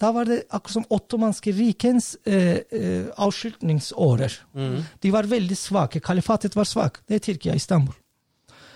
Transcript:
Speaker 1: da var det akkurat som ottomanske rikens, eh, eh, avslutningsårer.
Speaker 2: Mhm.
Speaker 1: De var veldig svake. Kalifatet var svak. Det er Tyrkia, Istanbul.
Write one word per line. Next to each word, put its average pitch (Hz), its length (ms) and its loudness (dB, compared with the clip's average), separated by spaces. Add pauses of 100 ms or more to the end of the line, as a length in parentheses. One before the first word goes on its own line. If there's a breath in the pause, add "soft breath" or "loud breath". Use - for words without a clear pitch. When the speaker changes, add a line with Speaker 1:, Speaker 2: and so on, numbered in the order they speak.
Speaker 1:
da 214 120 4
var 233 120 0
det 233 140 0 (100)
akkurat - 240 -8
som 226 180 -4
ottomanske 214 640 -2
rikens, 233 720 0
eh, 180 380 2 (100)
eh, 185 340 -2 (100)
avslutningsårer. 156 1160 0 (220)
Speaker 2:
Mhm. 143 300 -4 (160)
Speaker 1:
De 190 100 2
var 214 140 2
veldig 202 320 0
svake. 165 440 -2
Kalifatet 196 560 0
var 208 80 2
svak. - 420 -2
Det 214 80 0
er 208 180 -2
Tyrkia, 165 220 -2
Istanbul. 147 400 2 (800 loud breath)